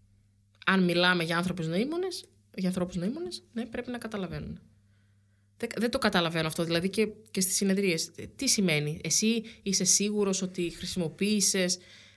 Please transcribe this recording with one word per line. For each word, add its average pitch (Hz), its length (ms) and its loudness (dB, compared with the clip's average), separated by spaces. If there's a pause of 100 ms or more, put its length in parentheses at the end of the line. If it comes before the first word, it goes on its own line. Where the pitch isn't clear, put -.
(640)
Αν 190 180 4
μιλάμε 175 400 4
για 170 140 0
άνθρωπους 180 300 -2
νοήμονες, 311 580 -2 (300)
για 185 120 -2
ανθρώπους 180 280 -2
νοήμονες, 294 480 -6 (100)
ναι, 226 120 -6
πρέπει 247 260 -10
να 240 60 -8
καταλαβαίνουν. 180 640 -8 (1000)
Δεν, 233 200 -4
δεν 226 140 0
το 262 60 -2
καταλαβαίνω 170 500 2
αυτό. 170 160 -2
Δηλαδή 165 260 0
και, 214 180 0 (240)
και 190 100 -2
στις - 140 0
συνεδρίες. 190 560 2 (240)
Τι 269 120 -2
σημαίνει; 156 560 2
Εσύ 220 400 2 (200)
είσαι 196 200 0
σίγουρος 196 580 2
ότι 175 360 -4
χρησιμοποίησες 185 1000 0 (400)